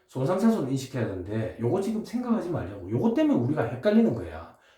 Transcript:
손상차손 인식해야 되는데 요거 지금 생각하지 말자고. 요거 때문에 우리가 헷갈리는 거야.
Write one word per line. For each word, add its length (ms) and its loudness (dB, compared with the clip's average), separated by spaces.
손상차손 640 2
인식해야 360 -2
되는데 540 -4
요거 220 2
지금 200 -2
생각하지 460 -2
말자고. 420 -6
요거 220 2
때문에 260 2
우리가 260 0
헷갈리는 500 4
거야. 420 -10